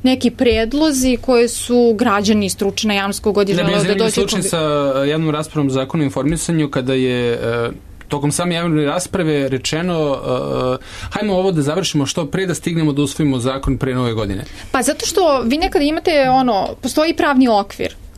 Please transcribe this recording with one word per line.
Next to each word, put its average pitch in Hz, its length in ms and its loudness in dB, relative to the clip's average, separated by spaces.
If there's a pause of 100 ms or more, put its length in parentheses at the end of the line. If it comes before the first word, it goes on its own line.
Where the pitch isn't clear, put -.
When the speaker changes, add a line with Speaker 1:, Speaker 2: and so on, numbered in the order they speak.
Speaker 1:
neki 254 300 2
predlozi 254 840 2
koje 240 300 2
su 240 460 2
građani, 208 560 2
stručna 196 440 -2
javnost, 202 260 -2
kogod 202 300 2
je 190 60 2
Speaker 2:
Ne, - 20 2
Speaker 1:
želeo - 100 0
Speaker 2:
bili - 100 2
Speaker 1:
da - 60 2
Speaker 2:
zanimljivi 196 180 2
Speaker 1:
dođe 185 120 2
Speaker 2:
slučaj 196 260 0
Speaker 1:
u 180 40 -2
Speaker 2:
sa, 175 160 -2 (380)
e, 139 120 2
javnom 156 200 0
raspravom 151 400 -2
Zakona 131 320 0
o 147 40 2
informisanju, 151 640 0
kada 131 240 -2
je, 123 400 2
e, 117 360 -2 (380)
tokom 143 240 -2
same 175 240 -2
javne 165 300 0
rasprave 156 640 0
rečeno, 156 680 -2 (560)
e, 131 40 -2 (340)
hajmo 208 240 -2
ovo 190 160 2
da 160 100 0
završimo 151 440 0
što 165 200 -2
pre, 185 200 -2
da 175 80 -2
stignemo 160 380 0
da 139 100 0
usvojimo 139 380 0
zakon 131 380 -2
pre 131 160 -2
Nove 123 200 0
godine. 101 300 -4 (260)
Speaker 1:
Pa 262 120 0
zato 302 240 -2
što 311 360 2
vi 233 160 0
nekada 349 280 0
imate, 302 460 2
ono, 247 360 2 (100)
postoji 302 380 0
pravni 269 340 4
okvir, - 460 0 (220)